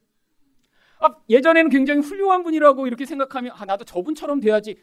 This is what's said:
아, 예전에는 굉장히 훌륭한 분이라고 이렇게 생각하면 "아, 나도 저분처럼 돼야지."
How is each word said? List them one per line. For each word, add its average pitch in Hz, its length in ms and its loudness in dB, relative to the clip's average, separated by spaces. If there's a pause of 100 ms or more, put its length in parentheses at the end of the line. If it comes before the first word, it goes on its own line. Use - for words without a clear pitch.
(1000)
아, 311 140 2 (140)
예전에는 320 400 4
굉장히 277 320 2
훌륭한 381 420 -2
분이라고 294 440 2
이렇게 247 180 -8
생각하면 269 500 -8
"아, 214 100 -16
나도 190 200 -4
저분처럼 285 560 -6
돼야지." 214 420 0